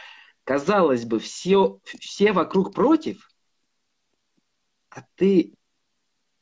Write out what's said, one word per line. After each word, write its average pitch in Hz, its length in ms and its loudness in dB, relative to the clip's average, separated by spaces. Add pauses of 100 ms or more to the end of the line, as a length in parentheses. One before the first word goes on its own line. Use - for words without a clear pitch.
(440)
казалось 143 600 0
бы, 113 140 -2
всё, 190 640 0
все - 480 -2
вокруг 180 400 0
против, 294 560 0 (1600)
а 131 120 -20 (140)
ты, 190 360 2 (880)